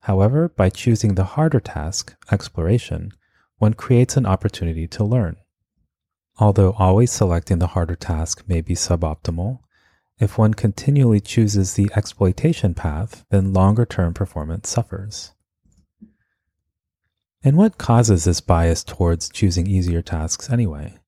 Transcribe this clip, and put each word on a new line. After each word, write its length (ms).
However, 460
by 220
choosing 460
the 80
harder 360
task, 560
exploration, 800
one 160
creates 420
an 80
opportunity 640
to 180
learn. 320
Although 400
always 320
selecting 480
the 80
harder 300
task 500
may 140
be 140
suboptimal, 840
if 200
one 160
continually 680
chooses 540
the 200
exploitation 800
path, 540
then 240
longer-term 600
performance 560
suffers." 600
And 120
what 220
causes 460
this 160
bias 420
towards 460
choosing 380
easier 360
tasks 460
anyway? 480